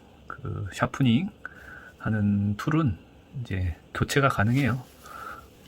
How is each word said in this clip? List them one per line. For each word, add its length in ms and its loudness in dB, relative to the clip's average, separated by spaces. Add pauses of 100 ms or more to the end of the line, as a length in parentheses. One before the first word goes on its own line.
(280)
그 460 -8
샤프닝 560 2 (720)
하는 580 2
툴은 400 0 (440)
이제 340 -4 (180)
교체가 360 2
가능해요. 520 2 (880)